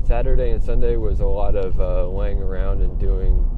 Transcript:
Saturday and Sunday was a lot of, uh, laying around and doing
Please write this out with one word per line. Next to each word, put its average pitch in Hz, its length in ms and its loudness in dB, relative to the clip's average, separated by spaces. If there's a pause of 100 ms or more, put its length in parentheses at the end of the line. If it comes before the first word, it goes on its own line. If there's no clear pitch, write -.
Saturday 123 460 2
and 120 100 0
Sunday 143 360 2
was - 240 0
a 107 60 0
lot 101 280 2
of, 92 240 0
uh, 90 300 0
laying 98 340 -2
around 95 400 -2
and - 160 -2
doing - 480 0 (120)